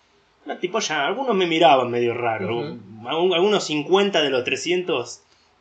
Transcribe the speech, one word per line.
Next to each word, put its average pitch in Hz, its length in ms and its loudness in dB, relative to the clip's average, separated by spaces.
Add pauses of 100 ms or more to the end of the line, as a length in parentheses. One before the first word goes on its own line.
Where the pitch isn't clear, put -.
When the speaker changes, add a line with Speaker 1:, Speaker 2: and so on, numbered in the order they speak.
(440)
Speaker 1:
Era - 140 -10
tipo 220 220 -4
ya, 151 260 -2
algunos 233 300 -2
me 185 100 2
miraban 160 420 6
medio 120 260 0
raro. 110 340 -2 (100)
Speaker 2:
Ujú. 113 500 -12
Speaker 1:
Algún-, 170 260 0
algunos 185 300 2
cincuenta 160 580 2
de 143 80 0
los 127 120 0
trescientos 160 800 -4 (380)